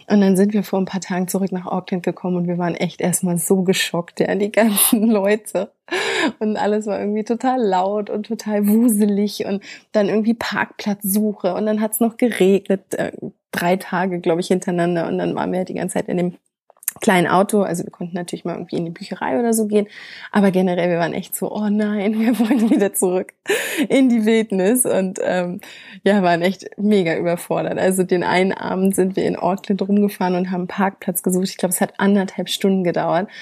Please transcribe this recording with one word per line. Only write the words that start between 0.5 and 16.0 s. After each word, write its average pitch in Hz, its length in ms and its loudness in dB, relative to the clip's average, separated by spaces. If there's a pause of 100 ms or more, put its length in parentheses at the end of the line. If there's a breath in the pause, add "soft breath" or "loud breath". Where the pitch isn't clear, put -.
wir 208 120 0
vor 190 160 -2
ein 190 40 0
paar 185 160 -6
Tagen 180 280 -4
zurück 190 240 -2
nach 180 140 -6
Auckland 180 380 -4
gekommen 180 320 -4
und 175 120 -2
wir 175 100 -2
waren 175 160 -2
echt - 260 -6
erstmal 175 380 0
so 190 240 2
geschockt, 175 580 -2
ja, 170 140 0
die 202 180 -2
ganzen 208 560 2
<laughs> - 20 4
Leute. 208 640 0 (640 loud breath)
Und 214 180 -2
alles 208 300 0
war 196 140 -4
irgendwie 208 240 -2
total 254 360 -2
laut 202 500 0
und 214 160 -6
total 208 420 -2
wuselig 208 760 2
und 196 180 -4 (300 loud breath)
dann 208 160 2
irgendwie 214 260 2
Parkplatzsuche 202 1200 -2
und 196 120 -2
dann 214 140 0
hat's 214 180 -2
noch 226 180 2
geregnet, 196 800 2
äh, - 180 -4 (400)
drei 175 240 2
Tage, 185 440 -2
glaub 170 180 0
ich, 180 100 -4
hintereinander 175 600 0
und 185 100 -2
dann 175 160 -2
waren 170 160 -2
wir 180 80 -2
halt 185 100 -4
die - 60 -8
ganze 185 200 -6
Zeit 175 140 -4